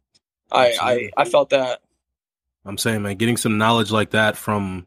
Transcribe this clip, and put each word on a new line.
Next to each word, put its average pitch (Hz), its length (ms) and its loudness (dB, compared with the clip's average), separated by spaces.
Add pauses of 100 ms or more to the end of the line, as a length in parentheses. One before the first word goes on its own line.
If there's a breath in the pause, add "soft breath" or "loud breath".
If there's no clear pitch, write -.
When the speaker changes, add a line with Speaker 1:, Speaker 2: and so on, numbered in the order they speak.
(520)
Speaker 1:
I, 127 140 4
I, - 60 4
Speaker 2:
Absolutely. 117 440 -2
Speaker 1:
I 143 80 2
felt 143 280 0
that. 131 280 -2 (840)
Speaker 2:
I'm 98 120 -10
saying, 110 260 -2
man, 101 120 -6
getting 117 220 0
some 110 200 -2
knowledge 110 340 2
like 107 180 0
that 107 260 2
from 95 520 -6